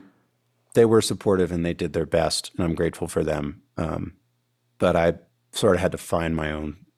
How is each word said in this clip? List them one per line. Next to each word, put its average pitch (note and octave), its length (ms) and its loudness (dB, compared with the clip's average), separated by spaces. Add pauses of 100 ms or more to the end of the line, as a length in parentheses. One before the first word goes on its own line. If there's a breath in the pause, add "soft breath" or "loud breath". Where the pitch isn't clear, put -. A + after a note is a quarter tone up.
(760)
they A#2 100 8
were A2 160 6
supportive F#2 500 0
and E2+ 140 -2
they E2+ 80 -2
did D#2+ 200 -6
their E2 120 -2
best, - 500 0
and F#2 80 -2
I'm E2+ 120 0
grateful E2 320 -2
for E2 160 -2
them. D2+ 400 -4 (140)
Um, E2 360 -6 (640)
but F2 180 2
I E2+ 180 2 (400)
sort G2 220 2
of F2 60 -2
had F2+ 120 0
to - 40 -8
find E2 380 -2
my D#2 160 -4
own, D2+ 340 -10 (120)